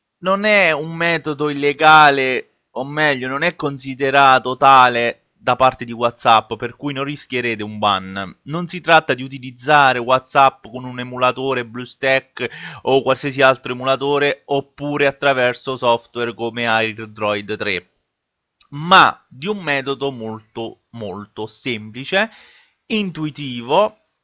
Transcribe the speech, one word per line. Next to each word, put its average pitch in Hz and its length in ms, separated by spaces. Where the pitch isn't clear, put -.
non 196 260
è 202 280
un 156 220
metodo 156 540
illegale, 143 1200
o 123 120
meglio, 143 440
non 139 120
è 175 160
considerato 135 1000
tale 127 640
da 127 140
parte 127 300
di 117 80
WhatsApp, 117 600
per 117 200
cui 143 180
non 135 120
rischierete 123 580
un 107 160
ban. 95 640
Non 165 240
si 175 140
tratta 156 340
di 127 80
utilizzare 131 800
WhatsApp 131 680
con 123 180
un 127 140
emulatore 123 680
BlueStack 127 1160
o 131 200
qualsiasi 131 380
altro 131 320
emulatore, 135 760
oppure 143 600
attraverso 131 680
software 120 580
come 117 320
AirDroid 107 920
tre, 98 340
ma 156 580
di 131 180
un 208 120
metodo 139 520
molto, 110 800
molto 104 560
semplice, 127 840
intuitivo, 156 1200